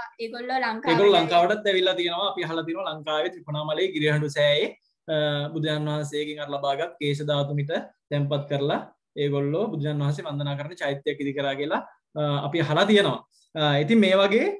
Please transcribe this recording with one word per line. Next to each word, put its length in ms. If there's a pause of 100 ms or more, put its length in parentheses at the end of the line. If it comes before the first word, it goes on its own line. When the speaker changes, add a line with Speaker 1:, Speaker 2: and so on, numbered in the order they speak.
(160)
Speaker 1:
ඒගොල්ලෝ 420
ලංකාවට 320
Speaker 2:
ඒගොල්ලෝ 240
Speaker 1:
ඇවිල්ලා 80
Speaker 2:
ලංකාවටත් 460
ඇවිල්ලා 280
තියෙනවා. 320
අපි 160
අහලා 220
තියෙනවා 240
ලංකාවේ 400
ත්‍රිකුණාමලයේ 640
ගිරිහඬු 380
සෑයේ, 380 (400)
අ, 80 (340)
බුදුන් 380
වහන්සේගෙන් 540
අර 80
ලබාගත් 460
කේශ 280
ධාතු 320
මිට 160 (340)
තැන්පත් 420
කරලා 320 (340)
ඒගොල්ලෝ 540
බුදුන් 320
වහන්සේ 260
වන්දනා 320
කරන 180
චෛත්‍යයක් 460
ඉදි 120
කරා 220
කියලා, 260 (340)
අ, 60 (200)
අපි 200
අහලා 240
තියෙනවා. 340 (360)
අ, 60 (160)
ඉතින් 220
මේ 160
වගේ 320 (120)